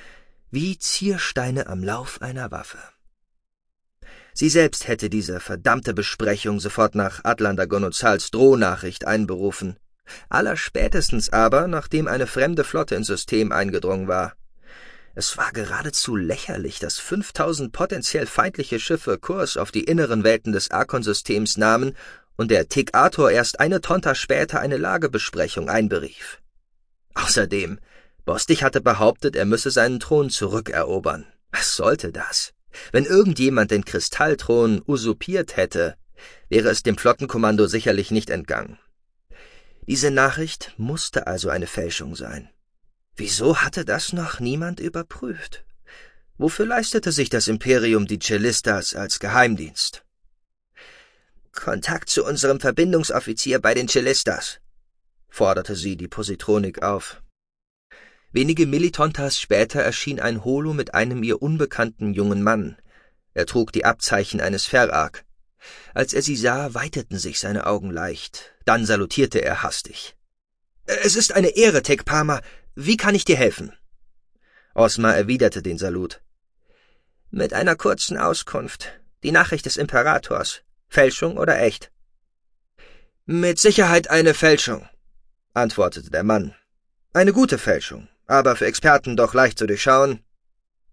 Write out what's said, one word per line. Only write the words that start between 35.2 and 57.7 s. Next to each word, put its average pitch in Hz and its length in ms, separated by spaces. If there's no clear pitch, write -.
hätte, 85 380
wäre 113 200
es 104 120
dem 110 160
Flottenkommando 110 680
sicherlich 107 420
nicht 110 220
entgangen. 57 480
Diese 143 240
Nachricht 135 680
musste 139 500
also 92 220
eine 82 180
Fälschung 82 480
sein. 64 340
Wieso 117 420
hatte - 280
das - 260
noch 175 280
niemand 156 400
überprüft? - 840
Wofür 165 260
leistete 226 460
sich 143 180
das 113 180
Imperium 110 600
die 107 100
Cellistas 104 800
als 98 240
Geheimdienst? - 840
„Kontakt - 580
zu - 160
unserem 139 340
Verbindungsoffizier 135 1000
bei 113 160
den 123 120
Cellistas“, 123 720
forderte 95 460
sie 92 200
die 87 120
Positronik 101 760
auf. 98 400